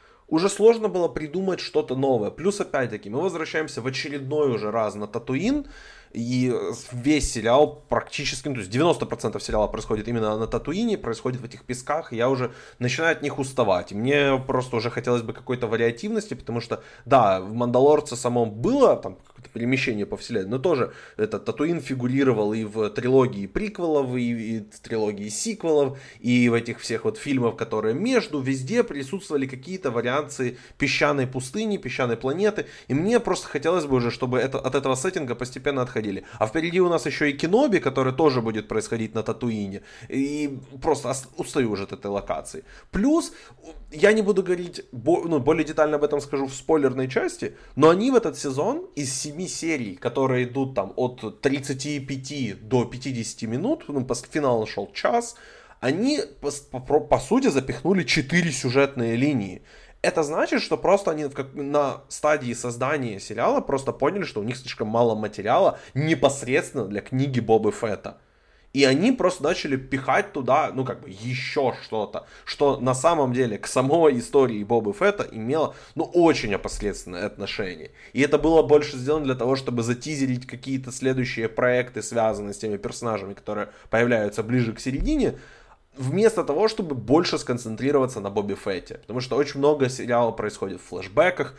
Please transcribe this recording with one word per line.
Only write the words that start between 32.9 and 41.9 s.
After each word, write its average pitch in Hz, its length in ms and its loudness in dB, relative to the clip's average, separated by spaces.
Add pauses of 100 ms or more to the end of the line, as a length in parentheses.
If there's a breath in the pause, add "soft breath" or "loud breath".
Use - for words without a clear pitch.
мне 202 240 4
просто 185 300 0
хотелось 156 380 0
бы 135 100 2
уже, 120 160 2
чтобы 123 260 -2
это, 127 220 0
от - 160 -2
этого 131 180 2
сеттинга 143 400 -2
постепенно 127 480 -4
отходили. 120 220 -2 (340 loud breath)
А 110 80 2
впереди 165 360 0
у 175 80 4
нас 165 160 2
ещё 151 180 0
и 143 80 4
Кеноби, 190 460 4
который 131 340 2
тоже 131 300 4
будет 110 260 -2
происходить 110 460 -2
на 113 80 -2
Татуине, 107 580 -4 (300 loud breath)
и 139 500 -2 (220)
просто 147 260 0
ос-, 135 200 -6 (100)
устаю 131 320 0
уже 98 140 -2
от - 80 -10